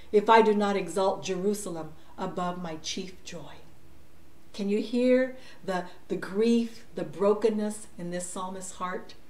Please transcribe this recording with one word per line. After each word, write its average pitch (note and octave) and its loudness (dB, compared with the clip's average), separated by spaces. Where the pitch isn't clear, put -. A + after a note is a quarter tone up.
If G#3 6
I A3+ 10
do G#3 6
not G3+ 4
exalt F#3+ 2
Jerusalem F3+ -2
above F3+ -4
my D#3+ -6
chief - -8
joy." D3+ -12
Can G3+ -2
you G#3 4
hear B3+ 4
the, F3+ 0
the F#3 -2
grief, A3+ 2
the F3 -4
brokenness G#3 2
in F3 -6
this F3+ -4
psalmist's F#3+ -8
heart? - -6